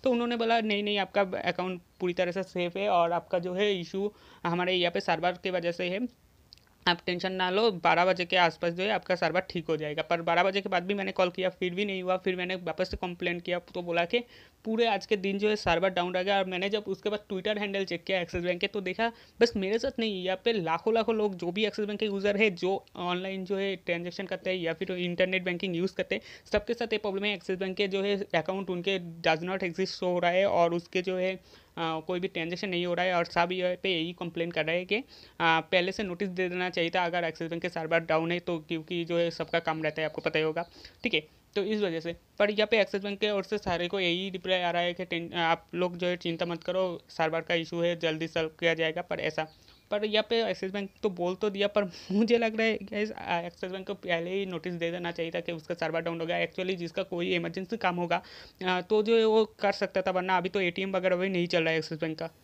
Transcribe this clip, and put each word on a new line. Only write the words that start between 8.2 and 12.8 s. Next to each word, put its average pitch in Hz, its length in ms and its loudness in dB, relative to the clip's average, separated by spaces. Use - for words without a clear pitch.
के 185 120 0
आसपास 175 360 4
जो 175 100 -4
है 208 80 0
आपका 220 240 0
सर्वर 175 260 2
ठीक 175 260 -6
हो 160 100 0
जाएगा।" 151 260 -4
पर 170 200 0
बारह 170 200 4
बजे 196 180 2
के 190 80 -6
बाद 185 140 0
भी 190 120 -2
मैंने 196 180 -2
कॉल 185 180 2
किया, 180 180 -2
फिर 180 260 -2
भी 202 100 0
नहीं 190 180 -4
हुआ। 185 140 2
फिर 185 200 -2
मैंने 180 180 -4
वापस 180 360 -4